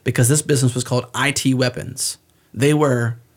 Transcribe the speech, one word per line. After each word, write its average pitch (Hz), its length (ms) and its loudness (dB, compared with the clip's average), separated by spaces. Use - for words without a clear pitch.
because 120 260 2
this 151 140 2
business 131 320 0
was 123 80 -4
called 123 320 -4
I 135 160 0
T 139 240 -2
Weapons. - 640 -4
They 143 220 2
were 123 420 2